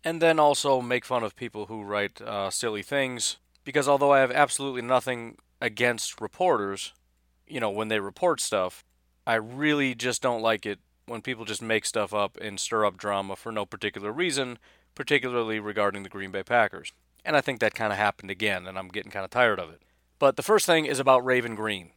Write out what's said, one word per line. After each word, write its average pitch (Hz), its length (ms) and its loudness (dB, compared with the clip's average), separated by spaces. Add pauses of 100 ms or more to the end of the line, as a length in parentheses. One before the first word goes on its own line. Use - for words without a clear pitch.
And 165 160 -4
then 165 200 6
also 143 420 6
make 123 240 -2
fun 123 160 -2
of 107 140 -6
people 107 320 -10
who 110 160 -10
write, 101 380 -4
uh, 101 280 -4
silly 107 320 -4
things, 127 560 -4 (260)
because 139 240 0
although 143 240 6
I 139 100 8
have 127 100 4
absolutely 139 500 0
nothing 120 560 -2 (240)
against 117 580 -2
reporters, 110 720 -2 (540)
you 147 140 -8
know, 110 100 0
when 107 200 -4
they 107 100 2
report 113 420 0
stuff, 92 420 -2 (440)
I 117 80 2
really 131 580 0
just 120 260 -4
don't 120 220 -2
like 113 240 0
it 101 140 -6 (260)
when 113 160 -10
people 117 240 -8
just 107 160 -8
make 110 240 0
stuff 107 300 -4
up 101 260 0
and 101 180 -10
stir 110 240 0
up 95 140 0
drama 98 380 -4
for 117 160 -12
no 107 120 -4
particular 101 480 -6
reason, 135 460 -4 (380)
particularly 123 640 -2
regarding 101 420 -2
the 95 80 -14
Green 98 220 -10
Bay 95 100 -6
Packers. - 520 0 (300)
And 151 140 2
I 135 40 6
think 123 180 -4
that 110 160 2
kinda 107 180 -2
happened 101 380 -2
again, 95 340 -2
and 95 140 -10
I'm 92 80 -12
getting 104 240 -10
kinda 95 160 -6
tired 117 320 4
of 82 100 -8
it. - 140 -20 (340)
But 135 180 4
the 151 60 -6
first 208 240 4
thing 160 220 4
is 127 120 -2
about 131 240 6
Raven 123 300 2
Greene. 101 440 -6